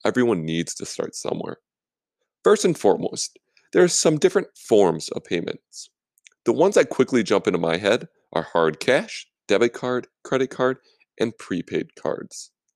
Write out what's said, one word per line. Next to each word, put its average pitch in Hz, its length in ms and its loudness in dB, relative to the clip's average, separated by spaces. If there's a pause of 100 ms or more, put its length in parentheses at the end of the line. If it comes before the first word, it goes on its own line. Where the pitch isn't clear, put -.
Everyone 110 380 0
needs 80 320 -4
to - 100 -12
start - 300 -10
somewhere. - 440 -8 (840)
First 208 220 4
and 170 120 0
foremost, - 640 -2 (320)
there 180 120 6
are 175 60 4
some 160 280 2
different 180 400 0
forms 90 500 2
of - 160 -10
payments. - 680 -8 (540)
The 120 80 2
ones 165 240 2
that 160 140 4
quickly 123 340 0
jump 98 240 0
into 92 120 0
my 82 180 0
head 107 320 0 (240)
are 82 80 -2 (100)
hard 80 300 0
cash, 139 460 -2 (200)
debit 107 240 2
card, 123 360 -6 (180)
credit 131 240 -2
card, 131 280 0 (400)
and 113 200 -2
prepaid - 580 -6
cards. - 560 -8 (240)